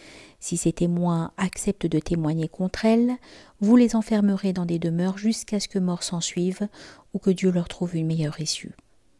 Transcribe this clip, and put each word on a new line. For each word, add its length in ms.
Si 160
ces 160
témoins 640
acceptent 500
de 120
témoigner 500
contre 340
elles, 300
vous 160
les 180
enfermerez 560
dans 140
des 120
demeures 400
jusqu'à 440
ce 80
que 100
mort 240
s'ensuive 640
ou 60
que 120
Dieu 180
leur 200
trouve 260
une 120
meilleure 340
issue. 340